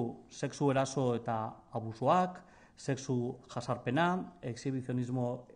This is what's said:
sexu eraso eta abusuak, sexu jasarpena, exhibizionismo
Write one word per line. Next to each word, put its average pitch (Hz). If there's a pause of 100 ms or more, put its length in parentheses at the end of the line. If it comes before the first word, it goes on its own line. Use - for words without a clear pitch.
(300)
sexu 143
eraso 131
eta 117 (340)
abusuak, 143 (340)
sexu 131 (320)
jasarpena, 131 (340)
exhibizionismo 127